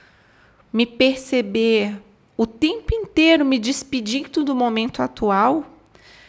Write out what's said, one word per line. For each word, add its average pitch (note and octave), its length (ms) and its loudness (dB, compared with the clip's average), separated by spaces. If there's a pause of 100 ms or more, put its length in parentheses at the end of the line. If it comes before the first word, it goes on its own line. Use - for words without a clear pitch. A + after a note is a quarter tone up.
(720)
me A#3 140 2
perceber A3+ 1120 0 (340)
o A3+ 120 0
tempo F4 480 -4
inteiro D#4+ 500 4
me C4 140 2
despedindo B3 840 -4
do C#4 120 -2
momento A#3 480 -2
atual, A#3+ 640 0 (640)